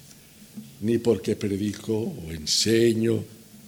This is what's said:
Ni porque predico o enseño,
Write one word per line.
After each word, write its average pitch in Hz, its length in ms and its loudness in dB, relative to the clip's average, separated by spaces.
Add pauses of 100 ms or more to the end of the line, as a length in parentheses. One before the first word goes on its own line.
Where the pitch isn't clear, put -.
(800)
Ni 113 160 2
porque 110 380 0
predico 104 600 -4
o 87 340 -6
enseño, 113 840 2 (520)